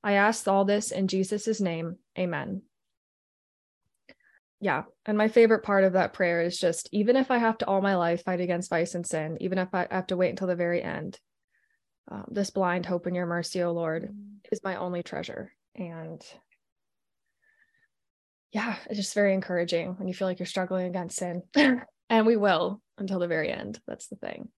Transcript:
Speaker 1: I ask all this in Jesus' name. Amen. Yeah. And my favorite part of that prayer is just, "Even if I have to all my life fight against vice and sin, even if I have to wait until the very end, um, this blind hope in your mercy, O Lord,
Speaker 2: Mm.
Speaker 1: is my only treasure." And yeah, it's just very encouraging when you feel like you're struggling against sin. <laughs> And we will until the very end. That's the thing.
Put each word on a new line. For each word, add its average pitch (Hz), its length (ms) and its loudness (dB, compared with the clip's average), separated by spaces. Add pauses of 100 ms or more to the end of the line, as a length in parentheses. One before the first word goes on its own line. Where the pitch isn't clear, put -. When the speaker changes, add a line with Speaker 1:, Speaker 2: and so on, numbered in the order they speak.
Speaker 1:
I 202 100 2
ask 202 340 4
all 196 180 6
this 208 280 2
in 190 160 0
Jesus' 208 520 -2
name. 170 360 -2 (220)
Amen. 180 440 -4 (2000)
Yeah. 156 240 0 (200)
And 214 140 0
my 220 100 4
favorite 220 340 6
part 196 220 4
of 180 100 4
that 185 180 2
prayer 170 280 0
is 175 180 -2
just, 170 340 0
"Even 214 240 4
if 262 140 2
I 247 80 4
have 226 200 2
to - 80 -2
all 196 160 2
my 196 140 2
life 170 280 2
fight 180 160 -2
against 175 300 -2
vice 175 240 0
and 175 120 -4
sin, 160 340 -4
even 185 180 -2
if 185 160 -2
I 180 160 0
have 185 180 -2
to 185 80 -2
wait 180 140 2
until 190 160 -4
the 180 100 0
very 175 260 0
end, 165 380 -8 (920)
um, - 200 -12
this 202 200 -4
blind 180 360 -2
hope 175 200 -4
in 180 80 -4
your 180 120 -2
mercy, 170 360 -4
O 175 100 0
Lord, 170 320 -4
Speaker 2:
Mm. - 360 -16 (100)
Speaker 1:
is - 140 -4
my 190 120 -4
only 180 260 -6
treasure." - 500 -10 (220)
And 165 500 -12 (2250)
yeah, 220 240 -2 (100)
it's 220 100 -6
just 196 180 -6
very 202 200 4
encouraging 175 640 -2
when 185 120 -6
you 185 60 -4
feel 190 120 -2
like 185 120 -4
you're 180 80 -4
struggling 185 400 -2
against 175 300 -6
sin. 175 260 -6 (120)
<laughs> 269 360 4 (180)
And 220 160 4
we 226 120 6
will 190 440 2 (180)
until 190 200 -2
the 175 80 0
very 160 240 0
end. - 360 -8
That's - 200 -10
the - 80 -14
thing. 50 440 -10